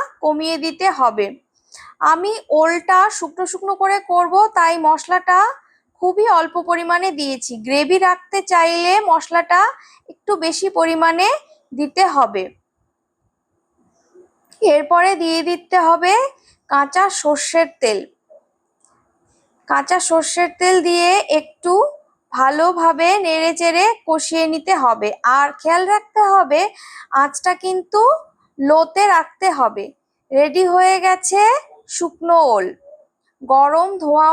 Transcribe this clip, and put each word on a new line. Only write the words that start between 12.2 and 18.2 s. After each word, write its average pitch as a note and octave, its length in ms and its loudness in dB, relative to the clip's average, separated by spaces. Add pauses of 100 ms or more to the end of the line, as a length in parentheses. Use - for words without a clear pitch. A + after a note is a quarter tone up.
এরপরে E4+ 500 2 (100)
দিয়ে E4 180 -2 (100)
দিতে F4 280 -4 (100)
হবে E4+ 260 2 (560)
কাঁচা C#4+ 360 0 (160)
সর্ষের D4+ 460 -2 (140)
তেল। G#3+ 180 -2 (1700)